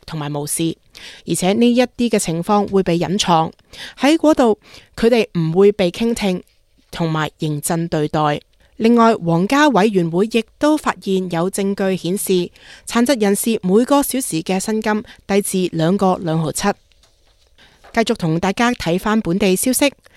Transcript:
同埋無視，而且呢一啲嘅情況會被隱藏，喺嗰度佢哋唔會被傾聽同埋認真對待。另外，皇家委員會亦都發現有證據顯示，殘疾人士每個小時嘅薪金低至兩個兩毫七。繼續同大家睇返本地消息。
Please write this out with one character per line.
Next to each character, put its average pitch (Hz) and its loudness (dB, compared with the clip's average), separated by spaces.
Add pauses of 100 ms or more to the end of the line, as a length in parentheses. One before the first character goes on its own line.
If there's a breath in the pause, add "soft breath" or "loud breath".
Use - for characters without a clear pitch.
同 160 -10
埋 147 -8
無 147 -6
視， 165 -4 (520 loud breath)
而 165 -2
且 185 0
呢 233 4
一 240 2
啲 240 -2
嘅 220 0
情 170 -2
況 208 0
會 190 2
被 175 0
隱 175 -2
藏， 160 0 (480 loud breath)
喺 294 4
嗰 311 4
度 240 2 (360 loud breath)
佢 226 0
哋 233 2 (100)
唔 160 -2
會 202 6
被 180 0
傾 233 -2
聽 185 -2 (500)
同 165 -4
埋 156 -2 (100)
認 151 -4
真 170 -4
對 156 -2
待。 151 0 (380)
另 226 4
外， 226 6
皇 170 0
家 285 4
委 208 4
員 185 0
會 180 0
亦 226 -2 (140)
都 302 2
發 277 -4
現 185 -2
有 175 -2
證 196 -2
據 190 -2
顯 175 -4
示， 185 -2 (380 loud breath)
殘 240 2
疾 262 0
人 202 2
士 220 -2
每 202 4
個 285 2
小 269 -4
時 160 -6
嘅 185 -4
薪 220 -4
金 214 -2 (240 loud breath)
低 202 2
至 185 -2
兩 165 2
個 190 2
兩 160 -2
毫 151 -4
七。 - -4 (1300 soft breath)
繼 233 0
續 226 0
同 160 -2
大 190 0
家 240 0
睇 180 -2
返 220 0
本 180 -4
地 196 2
消 254 -2
息。 277 0 (260 soft breath)